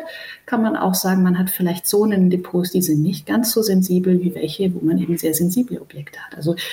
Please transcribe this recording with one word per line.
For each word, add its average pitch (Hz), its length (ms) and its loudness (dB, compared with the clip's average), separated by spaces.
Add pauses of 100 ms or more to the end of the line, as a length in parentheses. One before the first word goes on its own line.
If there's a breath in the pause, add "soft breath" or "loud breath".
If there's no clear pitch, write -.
(460 loud breath)
kann 226 160 -2
man 220 140 0
auch 190 180 0
sagen, 185 300 2
man 180 160 2
hat 185 100 0
vielleicht 180 380 -2
Zonen 202 380 4
in 180 40 4
Depots, 180 400 0
die 180 140 0
sind 156 180 2
nicht 185 240 -2
ganz 226 260 0
so 220 120 2
sensibel 185 580 2
wie 175 140 -2
welche, 180 400 -2
wo 165 100 -4
man 180 140 2
eben 170 180 -2
sehr 160 160 -2
sensible 180 480 0
Objekte - 380 -16
hat. - 160 -18
Also 160 200 -2 (180 loud breath)